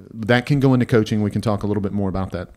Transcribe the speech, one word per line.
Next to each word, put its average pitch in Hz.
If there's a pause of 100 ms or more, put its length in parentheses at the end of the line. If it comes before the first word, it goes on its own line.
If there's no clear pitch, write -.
(140)
That 117
can 147
go 135
into 120
coaching. 110
We 101
can 104
talk 104
a -
little 101
bit 98
more 101
about 95
that 90